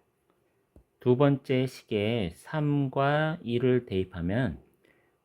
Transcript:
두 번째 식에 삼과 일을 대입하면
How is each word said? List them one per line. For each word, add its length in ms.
두 180
번째 500
식에 680
삼과 1080
일을 400
대입하면 800